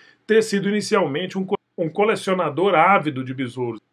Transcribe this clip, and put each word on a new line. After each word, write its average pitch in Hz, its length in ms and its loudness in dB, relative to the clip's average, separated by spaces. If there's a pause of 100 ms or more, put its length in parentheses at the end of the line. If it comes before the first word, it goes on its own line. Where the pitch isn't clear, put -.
(260)
ter 220 160 4
sido 202 260 0
inicialmente 190 720 -2
um 190 80 -4
co-, 196 100 -4 (220)
um 165 100 -2
colecionador 185 840 0
ávido 156 500 2
de 131 80 -8
besouros. 123 480 -6 (120)